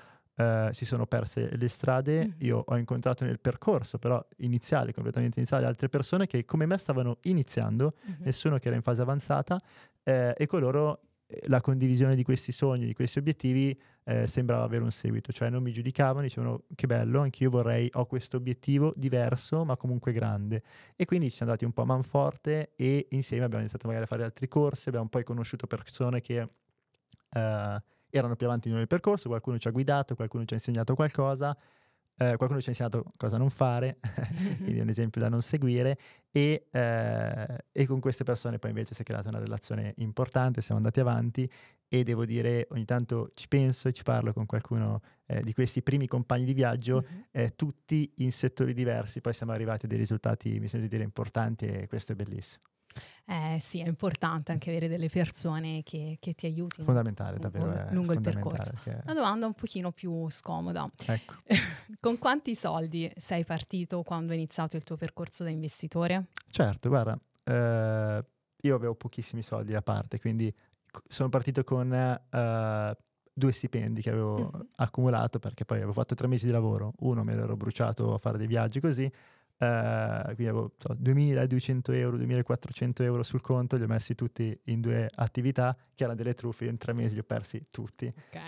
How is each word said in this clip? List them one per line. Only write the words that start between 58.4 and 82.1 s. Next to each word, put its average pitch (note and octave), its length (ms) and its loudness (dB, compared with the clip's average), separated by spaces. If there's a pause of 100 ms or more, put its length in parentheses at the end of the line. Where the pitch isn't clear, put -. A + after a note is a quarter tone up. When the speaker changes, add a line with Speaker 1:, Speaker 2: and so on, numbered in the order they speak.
Speaker 2:
percorso. - 160 -4
Speaker 1:
perché A#2 320 -8
Speaker 2:
Una D#4 100 -4
domanda A3+ 320 2
un G#3+ 80 -2
pochino F3+ 380 -6
più E3 380 -6
scomoda. E3 560 -6 (200)
Speaker 1:
Ecco. - 280 -2 (120)
Speaker 2:
<laughs> F3+ 540 0
Con A#3 180 0
quanti C4 360 0
soldi E3 640 -4
sei E3+ 280 -2
partito F3 580 -4
quando E3 300 -4
hai E3 60 -2
iniziato D#3+ 380 -4
il D#3 80 -6
tuo E3 120 -8
percorso E3 480 -8
da E3 60 -4
investitore? E3+ 760 -2 (220)
Speaker 1:
Certo, G#2 400 2
guarda, B2 300 2 (260)
eh, A2 800 2 (380)
io C#3 120 6
avevo A#2 200 0
pochissimi A#2+ 480 -8
soldi G#2+ 300 -4
da G#2 100 0
parte, G#2 380 -2
quindi A2+ 320 0
c-, - 560 -18
sono C3 200 -2
partito B2+ 360 2
con, B2+ 280 0
eh, A2+ 1040 0 (420)
due C3 140 4
stipendi A2+ 480 -2
che A2+ 100 -2
avevo G#2+ 420 0
Speaker 2:
Mhm. - 140 -12 (100)
Speaker 1:
accumulato, A#2+ 640 2
perché A2 240 -6
poi A2 140 -2
avevo G#2 140 -2
fatto A#2+ 220 0
tre B2+ 140 -4
mesi A#2+ 180 0
di B2 60 4
lavoro, G#2+ 480 2
uno A#2+ 240 0
me A2 100 0
l'ero A2 220 -2
bruciato A2+ 580 0
a G#2+ 40 -2
fare G#2+ 200 -2
dei G#2+ 80 -2
viaggi A2+ 340 0
così, C3+ 240 2 (540)
eh, A2+ 640 2
quindi A2 240 -4
avevo, A2 300 -2
so, - 160 -4
duemiladuecento B2+ 1000 2
euro, B2 240 2